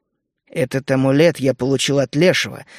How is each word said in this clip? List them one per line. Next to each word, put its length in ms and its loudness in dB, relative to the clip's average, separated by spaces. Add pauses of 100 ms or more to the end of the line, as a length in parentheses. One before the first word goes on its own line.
(480)
«Этот 440 -4
амулет 480 2
я 140 0
получил 460 -2
от 160 -2
Лешего 500 0 (140)